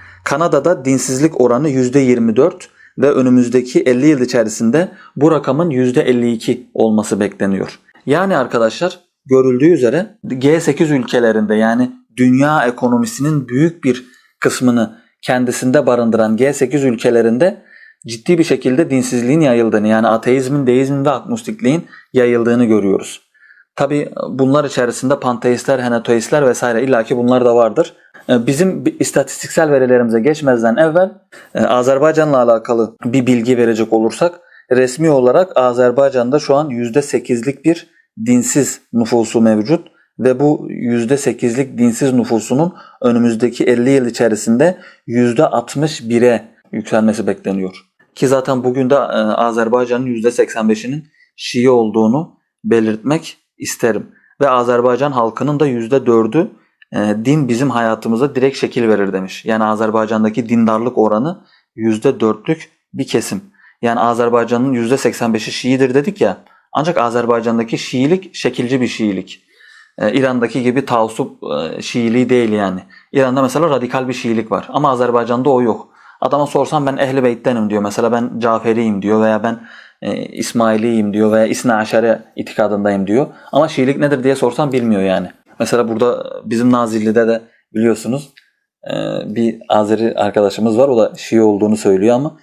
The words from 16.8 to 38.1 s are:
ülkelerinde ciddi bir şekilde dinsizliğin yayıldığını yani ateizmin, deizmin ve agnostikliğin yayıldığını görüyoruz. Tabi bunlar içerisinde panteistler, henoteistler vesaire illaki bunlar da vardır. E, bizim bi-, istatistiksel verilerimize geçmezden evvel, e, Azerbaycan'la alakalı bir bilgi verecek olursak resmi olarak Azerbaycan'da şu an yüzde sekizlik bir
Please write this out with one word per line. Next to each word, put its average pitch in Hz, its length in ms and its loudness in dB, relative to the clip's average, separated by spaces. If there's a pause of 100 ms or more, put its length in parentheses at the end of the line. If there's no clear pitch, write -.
ülkelerinde 120 800 2 (440)
ciddi 117 320 -2
bir 165 60 2
şekilde 139 460 0
dinsizliğin 127 500 0
yayıldığını 113 480 2
yani 110 180 2
ateizmin, 127 600 0
deizmin 135 380 0
ve 147 60 2
agnostikliğin 117 760 -4 (260)
yayıldığını 120 520 2
görüyoruz. 101 560 0 (560)
Tabi 147 320 -2 (200)
bunlar 135 360 2
içerisinde 127 560 -2
panteistler, 123 580 0
henoteistler 120 680 0
vesaire 120 360 0
illaki 127 340 0
bunlar 120 280 2
da 120 120 4
vardır. 117 360 2 (360)
E, 120 180 2
bizim 143 400 0
bi-, 160 140 -2
istatistiksel 147 680 -2
verilerimize 123 500 2
geçmezden 123 560 2
evvel, 160 340 2 (440)
e, - 60 -2
Azerbaycan'la 135 800 2
alakalı 113 640 0
bir 123 220 0
bilgi 123 320 2
verecek 113 340 0
olursak 117 480 -2 (300)
resmi 127 400 0
olarak 139 460 2
Azerbaycan'da 123 800 2
şu 143 160 0
an 151 140 0
yüzde 120 340 -2
sekizlik 127 640 -4
bir 165 220 0 (400)